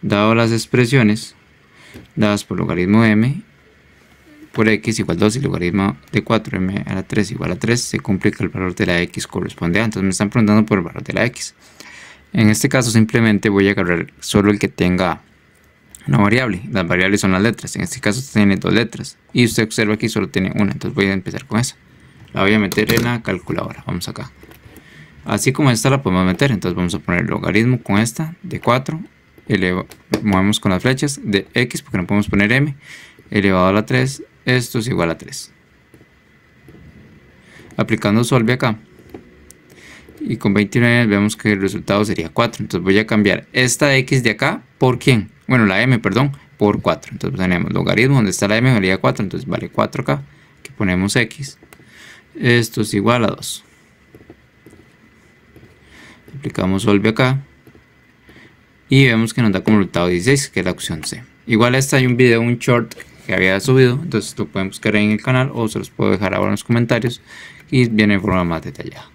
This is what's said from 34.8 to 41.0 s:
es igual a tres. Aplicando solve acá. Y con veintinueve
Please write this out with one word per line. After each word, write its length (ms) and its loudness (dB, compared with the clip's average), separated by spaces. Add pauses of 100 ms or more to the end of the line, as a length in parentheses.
es 80 -6
igual 220 -2
a 80 -6
tres. 340 -16 (2250)
Aplicando 480 0
solve 280 2
acá. 260 -2 (1400)
Y 160 -4
con 180 0
veintinueve 520 2